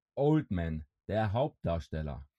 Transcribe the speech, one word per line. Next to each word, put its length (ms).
Oldman, 680
der 240
Hauptdarsteller. 960